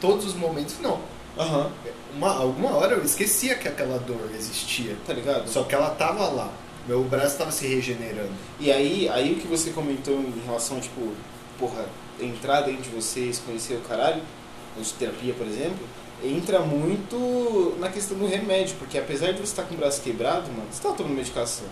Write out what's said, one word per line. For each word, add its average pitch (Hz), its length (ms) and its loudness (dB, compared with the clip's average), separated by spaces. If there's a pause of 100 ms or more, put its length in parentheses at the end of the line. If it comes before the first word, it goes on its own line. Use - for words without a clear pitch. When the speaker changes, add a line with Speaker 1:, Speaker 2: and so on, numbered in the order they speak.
Speaker 1:
todos 202 240 4
os 185 100 -4
momentos 160 460 -2
não. 254 200 0 (360)
Speaker 2:
Aham. 156 340 2 (440)
Speaker 1:
Uma, 175 220 2
alguma 156 400 2
hora 220 160 6
eu 196 100 4
esquecia - 520 2
que 226 120 -4
aquela 131 300 0
dor 117 400 -4
existia. 110 580 -2 (100)
Speaker 2:
Tá 170 80 -2
ligado? 123 360 0
Speaker 1:
Só 127 140 2
que 135 100 -4
ela 147 160 4
tava 170 400 2
lá. 113 240 -2 (340)
Meu 123 160 4
braço 135 360 2
tava 156 120 -2
se 139 160 -2
regenerando. 117 640 -2 (300)
Speaker 2:
E 143 120 6
aí, 156 380 8
aí 135 240 4
o - 40 2
que - 100 -4
você 160 240 2
comentou 139 420 0
em 131 180 2 (140)
relação, 120 340 -2
tipo, 117 320 -4 (480)
porra, 117 260 -2 (360)
entrar 123 400 2
dentro 131 220 -2
de 123 60 -10
vocês, 120 540 -2
conhecer 117 300 -6
o 117 80 -2
caralho, 143 400 2 (560)
ou 110 60 -6
de - 100 -4
terapia, 120 400 -2
por 117 140 -6
exemplo, 151 320 -4 (440)
entra 170 360 2
muito 202 1200 2
na 185 100 0
questão 196 260 -4
do 196 120 0
remédio, 190 500 2
porque - 220 -4
apesar 156 320 0
de 196 80 -2
você 202 60 -4
estar - 180 -4
com 170 100 -8
o - 40 -6
braço 139 240 2
quebrado, 127 500 0
mano, 110 200 -6
você - 120 -8
tava 403 120 2
tomando 147 200 -2
medicação, 120 560 -2